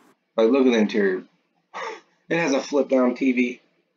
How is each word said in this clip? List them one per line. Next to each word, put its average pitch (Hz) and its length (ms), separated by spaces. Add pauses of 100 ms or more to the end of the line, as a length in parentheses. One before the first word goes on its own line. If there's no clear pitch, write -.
(360)
Like, 113 140
look 131 180
at 120 40
the 113 60
interior. 101 460 (500)
<laughs> - 80 (460)
It 165 100
has 160 140
a 131 80
flip-down 131 560
T 131 160
V. 123 280 (360)